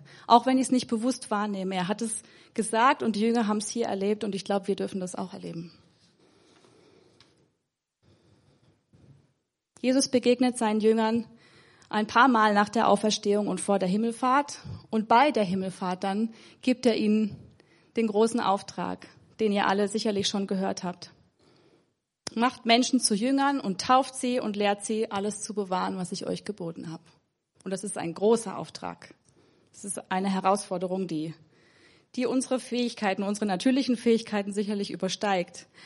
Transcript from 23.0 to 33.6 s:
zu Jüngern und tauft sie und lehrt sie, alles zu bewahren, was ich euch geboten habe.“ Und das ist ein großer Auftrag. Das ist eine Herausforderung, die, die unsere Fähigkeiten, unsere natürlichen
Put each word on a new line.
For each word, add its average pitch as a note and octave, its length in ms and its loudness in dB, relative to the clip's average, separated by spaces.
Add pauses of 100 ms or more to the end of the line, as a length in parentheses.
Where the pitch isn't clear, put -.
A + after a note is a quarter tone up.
zu - 120 0
Jüngern C4+ 460 2
und F#3+ 220 -4
tauft C4 340 2
sie B3 240 -2
und G#3 160 -4
lehrt G#3 300 0
sie, A3 260 -2
alles G3+ 300 -6
zu G#3+ 120 -10
bewahren, F#3+ 440 -4
was F3+ 160 -8
ich F3 120 -8
euch F3+ 200 -6
geboten E3+ 460 -10
habe.“ D#3+ 120 -14 (600)
Und G3 60 -8
das F#3+ 120 -6
ist G3+ 140 -10
ein E3 160 -8
großer G#3+ 440 2
Auftrag. - 560 -12 (600)
Das - 100 -20
ist - 280 -10
eine F#3+ 180 -2
Herausforderung, F#3+ 800 -2
die, D#3 260 -6 (840)
die B3 100 -2
unsere B3+ 360 -2
Fähigkeiten, A3+ 600 -2
unsere G#3 240 -2
natürlichen A#3+ 500 2